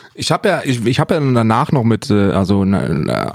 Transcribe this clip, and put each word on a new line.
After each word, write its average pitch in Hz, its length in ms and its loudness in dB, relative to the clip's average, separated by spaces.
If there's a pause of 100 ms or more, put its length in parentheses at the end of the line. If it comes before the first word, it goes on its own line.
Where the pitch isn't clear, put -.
(140)
Ich - 180 -6
hab 180 140 -2
ja, 165 180 0
ich, 120 220 -2
ich 123 140 0
hab 160 120 -2
ja 170 80 0
danach 120 520 2
noch 135 120 2
mit, 113 260 0
äh, 101 220 2
also, 98 340 2
na, 95 240 0
na, 69 460 -2